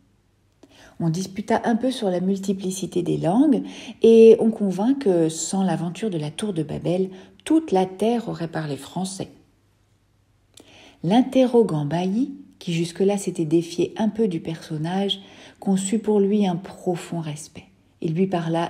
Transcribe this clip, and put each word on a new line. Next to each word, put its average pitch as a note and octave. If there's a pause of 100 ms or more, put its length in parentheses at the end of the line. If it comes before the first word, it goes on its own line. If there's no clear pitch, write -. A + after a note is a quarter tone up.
(1000)
On E3
disputa F#3+
un A#3+
peu B3+
sur G#3+
la F3+
multiplicité F#3+
des D#3
langues G#3 (380)
et A3+
on A3+
convint G#3
que, F3+
sans F#3+
l'aventure F3
de E3+
la D3+
tour G#3
de D#3+
Babel, E3 (340)
toute D#4+
la F#3
terre A3
aurait E3
parlé D#3
français. - (1700)
L'interrogant A3+
bailli, F#3+ (240)
qui F3
jusque-là F#3+
s'était F#3
défié E3+
un A3
peu A3
du E3
personnage, F3 (400)
conçut G3
pour G#3+
lui G3+
un F3
profond -
respect. - (360)
Il E3
lui F#3+
parla E3